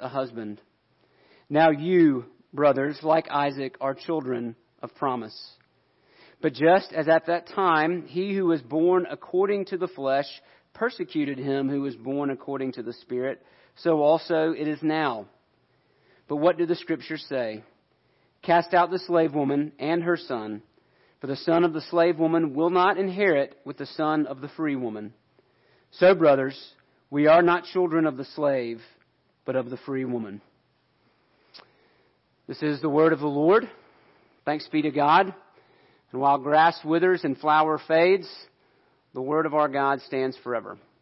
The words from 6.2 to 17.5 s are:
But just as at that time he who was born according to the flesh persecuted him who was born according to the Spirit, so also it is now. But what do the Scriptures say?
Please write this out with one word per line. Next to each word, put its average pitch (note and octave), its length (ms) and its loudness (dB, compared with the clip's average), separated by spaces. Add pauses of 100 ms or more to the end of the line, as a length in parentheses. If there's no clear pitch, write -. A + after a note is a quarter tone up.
But D3 120 -2
just E3 400 2
as D#3 140 -4
at D#3+ 200 2
that E3+ 220 -4
time E3 580 0
he F#3+ 260 -4
who F#3+ 140 0
was D#3+ 160 0
born E3 440 2
according G3 580 -2
to F#3+ 120 -8
the F3 100 -4
flesh C#3 380 -2 (480)
persecuted D#3 640 -4
him C3+ 320 -2
who C#3+ 120 -4
was C3+ 140 -8
born C#3 360 -6
according C3+ 400 -8
to B2 100 -14
the A#2 120 -10
Spirit, B2+ 520 -8 (300)
so D#3+ 260 2
also D#3+ 520 2
it D3+ 140 -4
is D3+ 140 -4
now. D3+ 460 -2 (1000)
But D3 100 -4
what E3 200 2
do E3+ 80 0
the E3 100 -2
Scriptures D#3 520 -8
say? A2+ 340 -6 (800)